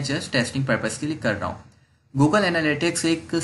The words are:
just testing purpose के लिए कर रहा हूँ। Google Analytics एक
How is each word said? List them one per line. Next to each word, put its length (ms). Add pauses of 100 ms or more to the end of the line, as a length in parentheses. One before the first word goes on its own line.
just 280
testing 340
purpose 320
के 80
लिए 100
कर 180
रहा 140
हूँ। 160 (500)
Google 360
Analytics 540
एक 400